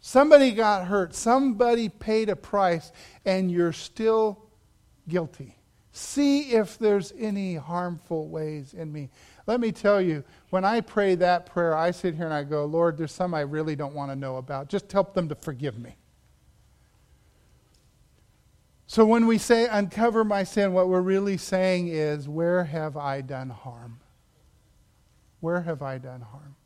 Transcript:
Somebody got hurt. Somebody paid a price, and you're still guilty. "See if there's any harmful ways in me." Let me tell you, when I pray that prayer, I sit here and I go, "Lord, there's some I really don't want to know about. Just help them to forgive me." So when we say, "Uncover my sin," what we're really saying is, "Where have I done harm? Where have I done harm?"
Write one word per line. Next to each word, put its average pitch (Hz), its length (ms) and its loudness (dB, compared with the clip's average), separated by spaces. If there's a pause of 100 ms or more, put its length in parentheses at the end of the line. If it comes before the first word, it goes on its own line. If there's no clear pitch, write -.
Somebody 277 480 8
got 202 360 0
hurt. 190 260 0
Somebody 240 760 2
paid 220 420 -2
a 190 60 0
price, 180 560 -2 (320)
and 190 280 0
you're 175 200 0
still 220 680 -2 (680)
guilty. 160 520 -6 (320)
"See 277 640 0
if 220 260 0
there's 208 400 0
any 202 340 -4
harmful 165 720 -6
ways 151 460 -10
in 160 180 -12
me." 147 200 -12 (340)
Let 233 140 -2
me 226 120 -2
tell 202 300 2
you, 156 220 -2 (260)
when 185 160 -2
I 220 160 0
pray 196 340 0
that 175 300 2
prayer, 165 320 -2
I 170 140 0
sit 175 240 -6
here 165 100 -6
and 156 80 -4
I 147 80 -2
go, 147 240 -4
"Lord, 160 320 0
there's 156 140 -6
some 180 240 -4
I 151 60 -2
really 156 340 -4
don't 143 180 -8
want 139 180 -8
to 135 40 -8
know 135 220 -8
about. 139 320 -10
Just 196 220 -6
help 196 220 0
them 175 160 -2
to 147 60 -6
forgive 131 420 -8
me." 120 200 -16 (3000)
So 220 180 6
when 233 220 4
we 226 100 4
say, 233 300 4
"Uncover 214 560 0
my 202 200 0
sin," 196 300 0
what 185 160 4
we're 185 120 4
really 190 360 0
saying 185 520 0
is, 151 380 -2
"Where 170 360 0
have 156 340 -6
I 139 240 -4
done 131 300 -10
harm? 117 480 -16 (1400)
Where 170 200 -2
have 160 220 -6
I 131 160 -8
done 127 220 -16
harm?" 139 340 -20 (100)